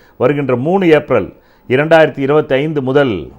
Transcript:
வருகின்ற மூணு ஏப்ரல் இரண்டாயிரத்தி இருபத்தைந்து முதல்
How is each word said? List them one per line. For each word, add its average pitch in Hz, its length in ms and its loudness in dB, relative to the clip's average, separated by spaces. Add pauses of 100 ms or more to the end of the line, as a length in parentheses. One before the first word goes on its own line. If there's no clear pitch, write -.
(180)
வருகின்ற 131 380 0
மூணு 170 320 0
ஏப்ரல் 135 440 0 (360)
இரண்டாயிரத்தி 151 500 2
இருபத்தைந்து 143 640 -2
முதல் 127 460 -2 (100)